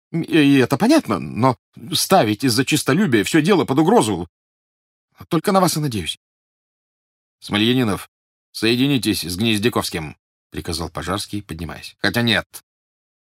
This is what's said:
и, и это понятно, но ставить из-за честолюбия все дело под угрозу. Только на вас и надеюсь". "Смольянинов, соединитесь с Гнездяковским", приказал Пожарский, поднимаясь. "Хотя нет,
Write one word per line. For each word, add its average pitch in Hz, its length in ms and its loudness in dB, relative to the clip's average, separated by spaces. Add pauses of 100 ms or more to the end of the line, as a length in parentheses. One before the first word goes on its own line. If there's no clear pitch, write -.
(120)
и, 160 60 -4
и 143 400 4
это 127 200 2
понятно, 233 420 2
но 80 380 0 (360)
ставить 135 500 2
из-за 127 220 2
честолюбия 135 580 0
все 160 180 2
дело 170 240 2
под 139 140 0
угрозу. 131 480 2 (1000)
Только 170 220 0
на 190 100 4
вас 170 160 2
и - 20 -4
надеюсь". 113 400 -6 (1200)
"Смольянинов, 110 640 -2 (440)
соединитесь 120 720 0
с 87 120 -8
Гнездяковским", 101 800 -2 (360)
приказал 82 380 -8
Пожарский, 101 520 -8
поднимаясь. - 580 -12
"Хотя 120 220 -2
нет, 110 240 0 (800)